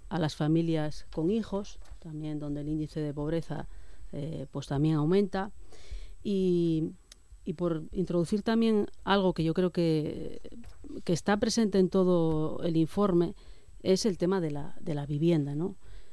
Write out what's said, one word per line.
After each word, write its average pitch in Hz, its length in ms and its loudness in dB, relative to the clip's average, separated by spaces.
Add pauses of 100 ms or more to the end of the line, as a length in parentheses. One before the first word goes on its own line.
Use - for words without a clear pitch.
a 165 100 -2
las 156 160 0
familias 160 800 0
con 165 180 0
hijos, 202 480 -2 (200)
también 151 380 -6
donde 147 240 -4
el 143 60 -6
índice 151 320 -4
de 151 140 -2
pobreza, 151 540 -2 (440)
eh, 147 400 -6
pues 139 160 -8
también 151 280 2
aumenta. 190 560 2 (720)
Y, 175 680 2 (540)
y 185 80 -4
por 165 380 -2
introducir 175 520 0
también 226 440 4 (160)
algo 190 300 4
que 165 100 -2
yo 160 100 2
creo 180 180 2
que, 160 720 0 (640)
que 180 80 2
está 202 240 2
presente 208 420 2
en 185 100 6
todo 165 760 4
el 165 140 2
informe, 170 580 2 (460)
es 190 240 4
el 185 120 0
tema 185 240 2
de 156 100 0
la, 143 300 -4
de 165 140 -2
la 143 100 -2
vivienda, 147 500 2
¿no? 190 200 -2 (380)